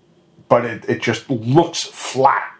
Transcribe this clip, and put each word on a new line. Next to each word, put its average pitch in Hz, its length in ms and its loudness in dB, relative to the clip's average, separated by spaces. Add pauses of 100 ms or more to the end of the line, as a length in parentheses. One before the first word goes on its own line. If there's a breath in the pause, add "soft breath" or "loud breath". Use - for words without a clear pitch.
(480)
But 120 160 4
it, 104 240 -10
it - 140 -2
just - 260 -4
looks 131 560 0
flat. 131 580 0 (180)